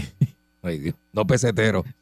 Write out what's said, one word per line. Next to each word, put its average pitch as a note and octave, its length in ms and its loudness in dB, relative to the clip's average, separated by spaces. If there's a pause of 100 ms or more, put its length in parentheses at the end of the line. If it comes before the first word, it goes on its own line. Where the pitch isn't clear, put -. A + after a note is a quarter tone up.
(640)
Ay, E2 180 -6
Dios. D#2 140 -4 (200)
No G#2+ 120 0
pesetero. A2 560 2 (200)